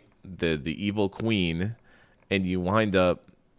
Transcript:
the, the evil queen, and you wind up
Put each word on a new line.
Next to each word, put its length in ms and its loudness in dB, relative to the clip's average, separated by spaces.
the, 320 -2
the 300 -6
evil 240 0
queen, 680 -2
and 160 0
you 160 -2
wind 340 0
up 360 2